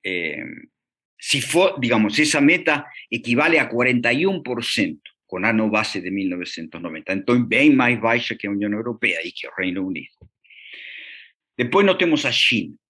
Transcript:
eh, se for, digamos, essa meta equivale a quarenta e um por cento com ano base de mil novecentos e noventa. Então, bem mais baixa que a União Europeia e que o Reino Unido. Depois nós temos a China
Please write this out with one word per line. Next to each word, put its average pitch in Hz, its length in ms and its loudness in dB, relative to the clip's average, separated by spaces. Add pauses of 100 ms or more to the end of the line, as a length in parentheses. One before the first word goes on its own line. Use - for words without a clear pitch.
eh, 85 400 -4 (720)
se - 220 -2
for, 180 400 2
digamos, 117 380 2
essa 151 200 2
meta 151 460 4 (260)
equivale 123 480 2
a 131 60 2
quarenta 120 480 2
e 151 140 2
um 190 160 0
por 120 200 -6
cento - 480 -4 (160)
com 92 160 -6
ano 110 280 2
base 107 320 -2
de 92 80 -8
mil 95 180 -2
novecentos 85 500 -8
e 85 40 -12
noventa. 85 320 -8
Então, 120 280 2
bem 127 320 4
mais 123 240 4
baixa 117 360 0
que - 120 -10
a 101 40 -4
União 104 200 -2
Europeia 104 560 -4
e 87 60 -10
que - 160 -12
o - 80 -14
Reino 92 300 -4
Unido. 85 260 -8 (1500)
Depois 180 240 4
nós 185 140 4
temos 165 260 2
a 127 60 0
China - 420 0 (180)